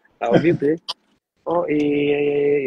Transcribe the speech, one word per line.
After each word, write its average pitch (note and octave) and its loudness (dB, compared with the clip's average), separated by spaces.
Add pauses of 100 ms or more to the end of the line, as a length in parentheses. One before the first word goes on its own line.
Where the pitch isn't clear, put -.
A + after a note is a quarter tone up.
(160)
Tahu A#2 0 (140)
gitu D#3+ 0 (100)
ya? E3+ -6 (680)
Oh E3+ -2
iya, D3 0
iya, - -
iya, C#3+ 0